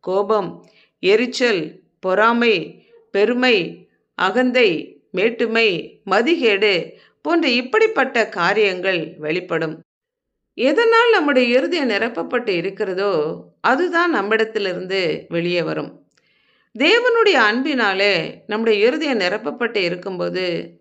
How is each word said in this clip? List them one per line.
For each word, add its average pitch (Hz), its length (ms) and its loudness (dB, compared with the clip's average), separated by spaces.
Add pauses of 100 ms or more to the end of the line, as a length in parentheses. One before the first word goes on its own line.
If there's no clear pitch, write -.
கோபம், 196 480 0 (520)
எரிச்சல், 220 600 2 (360)
பொறாமை, 220 560 2 (580)
பெருமை, 240 420 2 (600)
அகந்தை, 233 520 2 (440)
மேட்டுமை, 226 540 0 (380)
மதிகேடு 214 720 2 (500)
போன்ற 311 280 0
இப்படிப்பட்ட 254 760 0
காரியங்கள் 185 720 0 (160)
வெளிப்படும். 160 580 -4 (800)
எதனால் 453 540 4
நம்முடைய 285 380 4
இருதயம் 262 400 0
நிரப்பப்பட்டு 220 640 -4
இருக்கிறதோ 190 540 -4 (520)
அதுதான் 339 500 0
நம்மிடத்திலிருந்து 202 880 -2 (280)
வெளியே 170 340 -2
வரும். 156 280 -4 (840)
தேவனுடைய 427 640 4
அன்பினாலே 214 720 0 (340)
நம்முடைய 220 320 0
இருதயம் 262 400 0
நிரப்பப்பட்டு 214 640 -4
இருக்கும்போது 180 600 -4 (380)